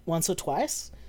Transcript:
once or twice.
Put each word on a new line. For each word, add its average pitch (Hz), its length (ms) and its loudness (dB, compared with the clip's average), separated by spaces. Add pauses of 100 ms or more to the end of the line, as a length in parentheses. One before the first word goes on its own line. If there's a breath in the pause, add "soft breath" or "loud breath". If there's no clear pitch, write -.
once 165 240 2
or 180 60 2
twice. 175 560 -2 (180 soft breath)